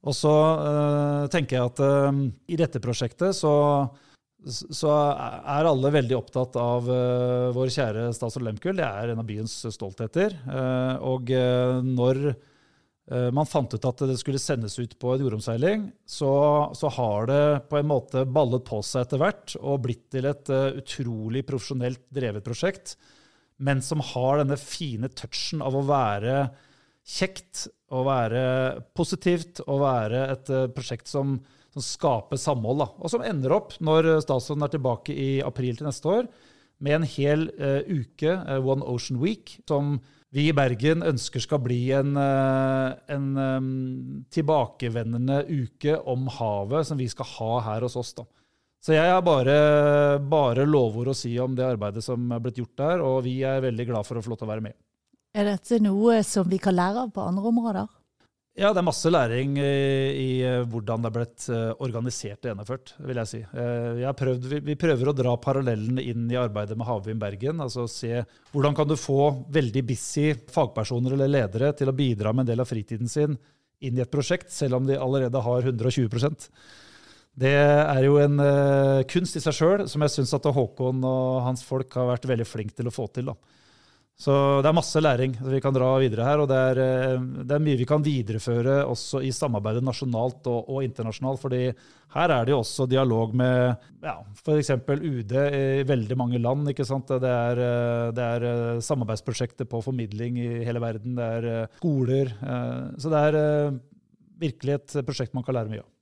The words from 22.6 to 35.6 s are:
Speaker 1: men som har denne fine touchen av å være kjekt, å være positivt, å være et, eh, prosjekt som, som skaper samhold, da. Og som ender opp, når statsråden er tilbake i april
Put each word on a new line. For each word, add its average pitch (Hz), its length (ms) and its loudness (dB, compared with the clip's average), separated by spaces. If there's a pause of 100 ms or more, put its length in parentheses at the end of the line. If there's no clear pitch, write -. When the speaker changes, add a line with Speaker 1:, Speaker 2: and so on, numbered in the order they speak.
Speaker 1:
men 135 200 0
som 147 200 -4
har 131 400 0
denne 139 200 0
fine 131 480 -8
touchen - 560 -8
av 135 120 -2
å 139 80 0
være 127 680 0 (540)
kjekt, - 640 -8 (260)
å 131 120 -2
være 127 420 0 (500)
positivt, 175 720 -2
å 139 120 0
være 127 520 0
et, 131 160 -10
eh, 131 240 0
prosjekt 127 400 -10
som, 139 240 0 (380)
som 135 100 -8
skaper 131 560 -2
samhold, 127 400 0
da. 135 80 0 (160)
Og 165 80 -4
som 233 80 0
ender 147 320 0
opp, 208 320 0
når 160 400 4
statsråden 143 400 -2
er 139 80 -2
tilbake 131 400 -2
i 135 180 -2 (140)
april 123 320 -4